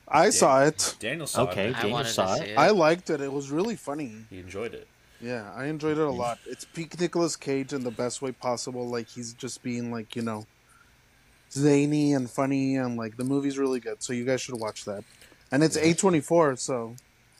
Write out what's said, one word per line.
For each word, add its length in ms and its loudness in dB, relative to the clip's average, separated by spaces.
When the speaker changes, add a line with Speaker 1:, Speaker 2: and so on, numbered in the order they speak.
Speaker 1:
I 140 6
Speaker 2:
Dan-, 100 6
Speaker 1:
saw 320 6
it. 340 0
Speaker 2:
Daniel 280 -6
saw 160 0
Speaker 3:
Okay, 260 0
Speaker 2:
it. 80 -2
Speaker 4:
I 40 -4
Speaker 3:
Daniel 100 0
Speaker 4:
wanted 180 -2
Speaker 3:
saw 280 2
Speaker 4:
to 60 -2
Speaker 3:
it. 40 -6
Speaker 4:
see 60 -8
it. 60 0
Speaker 1:
I 120 8
liked 400 4
it. 100 0
It 100 -4
was 200 -6
really 260 0
funny. 540 -10
Speaker 2:
He 80 -14
enjoyed 340 -8
it. 160 -14
Speaker 1:
Yeah, 340 -8
I 120 -8
enjoyed 320 -2
it 80 2
a 40 0
Speaker 3:
Yeah. 60 -2
Speaker 1:
lot. 300 -2
It's 180 -12
peak 340 -12
Nicolas 380 0
Cage 380 -4
in 100 -4
the 60 -4
best 320 -6
way 100 -4
possible. 560 -6
Like, 200 -6
he's 260 -12
just 280 -10
being, 300 -6
like, 240 -10
you 60 -4
know, 240 -6
zany 640 4
and 160 -2
funny, 460 0
and, 200 -2
like, 220 -8
the 60 -4
movie's 340 -2
really 220 0
good. 220 -10
So 120 -6
you 100 -4
guys 160 0
should 180 -8
watch 280 -8
that. 180 -8
And 120 4
it's 140 4
Speaker 2:
Yeah. 60 0
Speaker 1:
A 120 6
twenty-four, 600 4
so. 400 -6